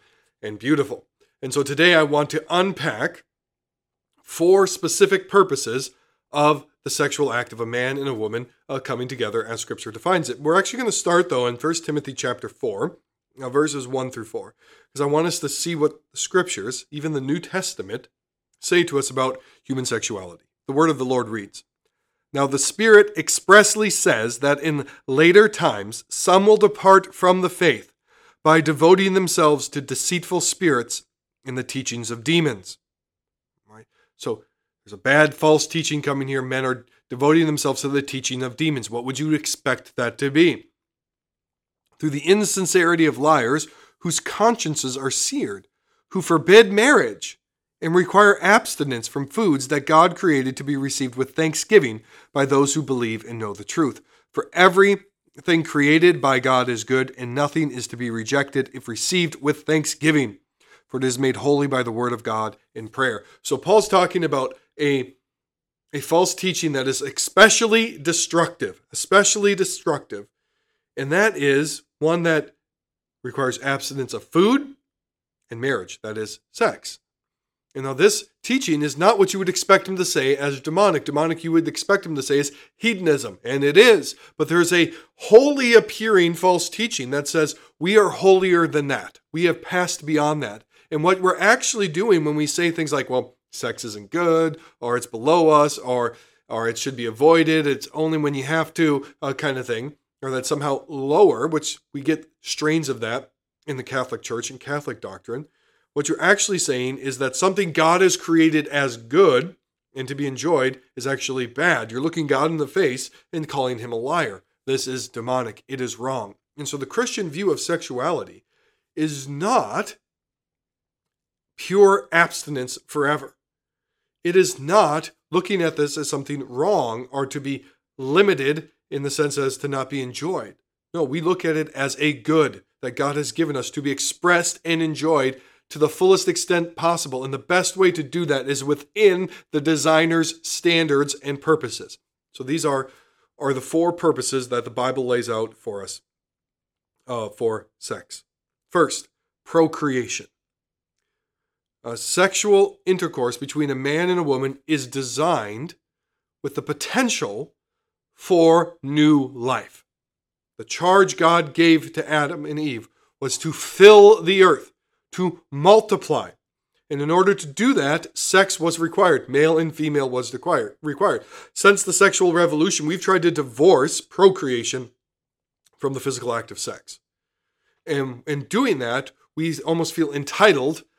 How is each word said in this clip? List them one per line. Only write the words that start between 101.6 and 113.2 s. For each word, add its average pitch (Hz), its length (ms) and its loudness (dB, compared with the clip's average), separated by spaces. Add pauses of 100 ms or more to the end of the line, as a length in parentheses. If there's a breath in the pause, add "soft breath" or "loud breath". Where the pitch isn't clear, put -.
we 143 80 -10
get 156 280 -2 (120)
strains 156 480 -2
of 120 100 -6
that 113 320 -8 (340)
in 143 120 -8
the 127 60 -10
Catholic 127 380 -6
Church 120 280 -8
and 131 100 -18
Catholic 143 420 -10
doctrine. 113 460 -12 (460)
What 147 140 -4
you're 208 140 -4
actually 196 380 -2
saying 127 400 -6
is 127 180 -8
that 131 200 -6
something 185 340 -2
God 165 300 2
has 185 160 2
created 160 500 0
as 139 300 -4
good 143 580 2 (400)
and 131 140 -10
to 139 60 -10
be 139 120 -6
enjoyed 135 540 -2 (140 soft breath)
is 123 120 -10
actually 131 400 -6
bad. 127 420 -2
You're 120 120 -8
looking 156 260 -4
God 143 240 2
in 165 60 -4
the 147 100 -4
face 135 420 -2 (240 soft breath)